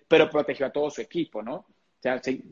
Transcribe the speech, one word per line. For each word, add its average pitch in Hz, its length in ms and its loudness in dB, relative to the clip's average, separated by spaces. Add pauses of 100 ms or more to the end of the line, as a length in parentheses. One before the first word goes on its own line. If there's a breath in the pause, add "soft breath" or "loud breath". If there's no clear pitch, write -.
pero 165 220 6
protegió 131 380 -2
a 120 40 -6
todo 147 180 -2
su 127 120 -10
equipo, 107 420 -6
¿no? 123 120 -10
O - 440 -20
sea, 127 240 -4
si 131 180 -4 (100)